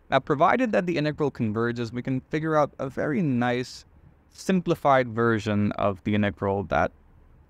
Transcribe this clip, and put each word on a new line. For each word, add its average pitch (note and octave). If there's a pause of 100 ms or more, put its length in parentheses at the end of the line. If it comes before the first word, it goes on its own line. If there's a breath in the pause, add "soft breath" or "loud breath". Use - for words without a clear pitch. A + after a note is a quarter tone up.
Now, C3+
provided G#3
that G3+
the F3
integral D3+
converges, A#2
we A#2+
can C3
figure D#3+
out D3
a C3
very G3
nice B2 (460)
simplified D3
version G#2+
of G2+
the G#2+
integral G2+
that D#2+ (560)